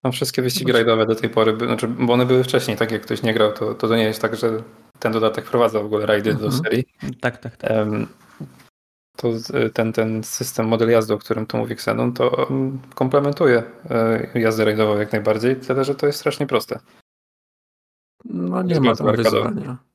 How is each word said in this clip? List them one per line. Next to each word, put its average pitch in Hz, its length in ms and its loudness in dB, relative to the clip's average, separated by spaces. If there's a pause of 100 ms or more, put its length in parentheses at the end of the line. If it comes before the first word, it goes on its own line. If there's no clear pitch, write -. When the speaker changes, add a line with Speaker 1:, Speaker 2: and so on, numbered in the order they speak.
Speaker 1:
Tam 127 100 0
wszystkie 131 300 -4
wyścigi 127 220 -2
Speaker 2:
Znaczy 127 80 2 (120)
Speaker 1:
rajdowe 113 220 4
do 113 140 2
tej 113 100 -2
pory, 110 220 4
by-, 117 140 -2
znaczy, 117 220 -2
bo 123 240 0
one 123 140 4
były 127 180 4
wcześniej, 120 320 0
tak, 113 160 0
jak 107 100 -4
ktoś 110 200 -6
nie 113 120 0
grał, 107 180 4
to, 110 220 -4
to, 113 140 -2
to 113 80 4
nie 110 80 4
jest 107 180 -2
tak, 110 140 -2
że 113 260 -2 (360)
ten 113 140 0
dodatek 110 340 0
wprowadza 110 340 2
w 104 60 -4
ogóle 107 200 -2
rajdy 107 280 2
do 107 100 -2
Speaker 2:
Mhm. 127 200 -2
Speaker 1:
serii. 127 200 0 (360)
Speaker 3:
Tak, 120 180 -4
tak, - 180 -14
tak. - 140 -6
Speaker 1:
Em, 107 360 0 (1080)
to 117 220 -2
z-, 113 360 -2
ten, 113 180 0
ten 110 320 -2
system, - 440 -6
model 113 220 2
jazdy, 110 240 4
o 104 40 -4
którym 110 280 -4
tu - 100 -6
mówi 117 160 -4
Xenon, 117 400 -2
to, 123 380 0
em, 135 280 -2 (160)
komplementuje, 143 680 2 (280)
e, 113 500 0
jazdę 110 240 2
rajdową 107 340 2
jak 107 140 -2
najbardziej, 110 440 2
tyle 131 280 -2
że 139 100 -2
to 143 120 -2
jest 143 120 0
strasznie 147 280 -2
proste. - 340 -4 (1400)
Speaker 2:
No, 180 380 -4
nie 180 60 -2
Speaker 1:
Jest 165 120 2
Speaker 2:
ma 127 60 4
Speaker 1:
bardzo - 180 0
Speaker 2:
tam 107 100 2
Speaker 1:
arkadowe. 113 360 2
Speaker 2:
wyzwania. 127 260 -8 (180)